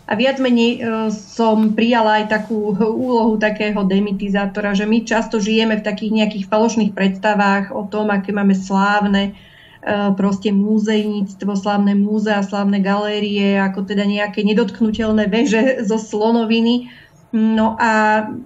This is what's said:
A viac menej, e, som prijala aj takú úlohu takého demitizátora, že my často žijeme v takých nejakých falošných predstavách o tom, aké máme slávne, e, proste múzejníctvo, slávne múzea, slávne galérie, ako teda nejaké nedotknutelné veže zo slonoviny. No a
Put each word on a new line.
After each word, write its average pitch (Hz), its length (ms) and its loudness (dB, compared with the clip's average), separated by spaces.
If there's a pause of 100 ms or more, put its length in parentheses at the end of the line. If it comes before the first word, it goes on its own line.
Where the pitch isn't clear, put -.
(100)
A 208 80 -2
viac 262 240 0
menej, 240 300 2
e, 240 60 -6 (280)
som 220 640 0
prijala 220 480 2
aj 208 160 -2
takú 214 400 -2
úlohu 226 640 0
takého 208 480 -2
demitizátora, 202 880 -2
že 196 80 0
my 220 240 0
často 226 320 -2
žijeme 220 400 0
v 214 80 -6
takých 208 260 -4
nejakých 208 380 -2
falošných 214 400 2
predstavách 196 800 0
o 214 160 -6
tom, 214 240 -2
aké 202 240 -2
máme 202 160 2
slávne, 196 800 2
e, 202 40 -8 (800)
proste 196 380 0
múzejníctvo, 208 1040 0
slávne 202 400 0
múzea, 208 480 0
slávne 202 400 -2
galérie, 202 720 0
ako 196 320 -2
teda 202 160 -2
nejaké 208 400 -2
nedotknutelné 214 880 0
veže 233 560 2
zo 214 80 0
slonoviny. 226 960 0 (400)
No 220 480 2
a 214 480 2 (200)